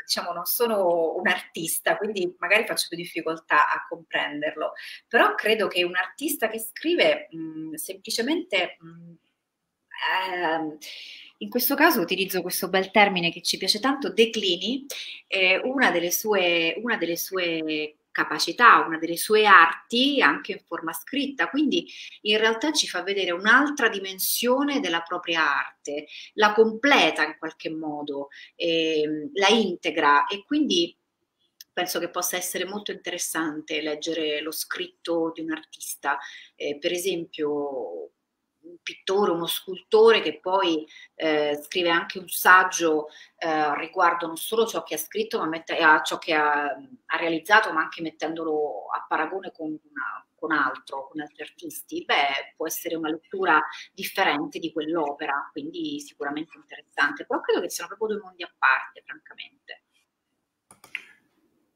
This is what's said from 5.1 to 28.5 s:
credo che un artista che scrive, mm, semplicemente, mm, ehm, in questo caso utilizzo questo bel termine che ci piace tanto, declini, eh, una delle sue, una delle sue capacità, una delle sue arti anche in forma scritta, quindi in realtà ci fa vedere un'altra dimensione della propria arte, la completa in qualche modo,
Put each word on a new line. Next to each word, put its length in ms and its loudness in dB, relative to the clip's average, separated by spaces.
credo 320 2
che 160 0
un 100 -2
artista 540 -2
che 100 -8
scrive, 800 0
mm, 380 -10
semplicemente, 1080 -4
mm, 280 -20
ehm, 320 -2
in 120 -10
questo 240 0
caso 260 6
utilizzo 420 -2
questo 260 -4
bel 220 0
termine 400 4
che 120 -8
ci 160 -2
piace 220 0
tanto, 320 0
declini, 720 0
eh, 380 2
una 260 2
delle 200 0
sue, 720 2
una 140 -2
delle 200 -2
sue 800 -4
capacità, 760 4
una 100 -4
delle 220 -4
sue 260 4
arti 800 6
anche 300 2
in 120 -12
forma 300 -8
scritta, 560 -4
quindi 360 0
in 160 2
realtà 340 2
ci 160 -2
fa 140 -4
vedere 300 -2
un'altra 580 4
dimensione 880 0
della 220 -2
propria 560 0
arte, 480 -8
la 200 6
completa 720 6
in 120 -6
qualche 300 -10
modo, 600 -6